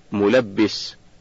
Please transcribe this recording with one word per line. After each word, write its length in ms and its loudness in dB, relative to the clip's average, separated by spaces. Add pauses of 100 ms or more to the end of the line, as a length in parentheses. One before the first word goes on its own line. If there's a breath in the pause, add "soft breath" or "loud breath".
(120)
ملبس 800 0 (260)